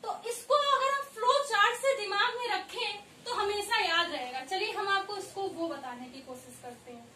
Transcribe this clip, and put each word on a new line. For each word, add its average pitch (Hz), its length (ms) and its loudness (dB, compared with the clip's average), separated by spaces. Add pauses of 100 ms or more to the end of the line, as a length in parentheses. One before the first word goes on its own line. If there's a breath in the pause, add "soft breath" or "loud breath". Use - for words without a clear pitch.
तो - 260 -4
इसको 494 240 2 (140)
अगर 539 260 4
हम 554 80 0 (120)
फ्लो 494 300 6
चार्ट 440 360 4
से 539 160 4
दिमाग 415 400 0
में 480 140 -4
रखें 415 540 -4 (200)
तो 480 100 -4
हमेशा 415 460 2
याद 339 320 2
रहेगा। 254 300 -6
चलिए 381 300 -2
हम 403 180 -2
आपको 392 260 0
इसको 381 340 -6
वो 330 180 -4
बताने 254 380 -8
की 262 160 -14
कोशिश 254 400 -14
करते 240 300 -14
हैं। 233 220 -16